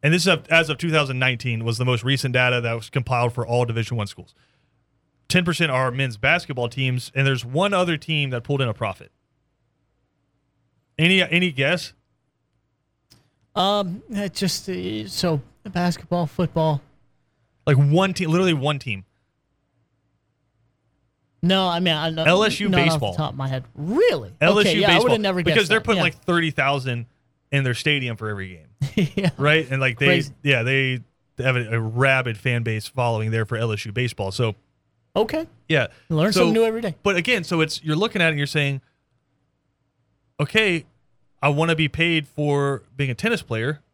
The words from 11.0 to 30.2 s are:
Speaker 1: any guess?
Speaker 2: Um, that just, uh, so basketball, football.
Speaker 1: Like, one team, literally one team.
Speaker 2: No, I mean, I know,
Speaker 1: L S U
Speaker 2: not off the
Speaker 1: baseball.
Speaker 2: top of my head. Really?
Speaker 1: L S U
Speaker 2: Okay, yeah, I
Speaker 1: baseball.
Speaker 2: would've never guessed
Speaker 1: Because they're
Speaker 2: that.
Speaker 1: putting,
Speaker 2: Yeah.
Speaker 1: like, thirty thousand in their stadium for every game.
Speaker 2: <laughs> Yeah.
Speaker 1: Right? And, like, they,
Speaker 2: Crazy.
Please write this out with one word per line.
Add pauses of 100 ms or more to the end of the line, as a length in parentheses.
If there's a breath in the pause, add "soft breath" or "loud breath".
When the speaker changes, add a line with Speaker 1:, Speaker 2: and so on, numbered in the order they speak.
Speaker 1:
any
guess? (1600)
Speaker 2:
Um,
that
just,
uh,
so (220)
basketball,
football. (880)
Speaker 1:
Like,
one
team,
literally
one
team. (2500)
Speaker 2:
No,
I
mean,
I
know,
Speaker 1:
L
S
U
Speaker 2:
not
off
the
Speaker 1:
baseball.
Speaker 2:
top
of
my
head. (120)
Really?
Speaker 1:
L
S
U
Speaker 2:
Okay,
yeah,
I
Speaker 1:
baseball.
Speaker 2:
would've
never
guessed
Speaker 1:
Because
they're
Speaker 2:
that.
Speaker 1:
putting,
Speaker 2:
Yeah.
Speaker 1:
like,
thirty
thousand (440)
in
their
stadium
for
every
game. (280)
Speaker 2:
<laughs>
Yeah.
Speaker 1:
Right?
And,
like,
they,
Speaker 2:
Crazy. (100)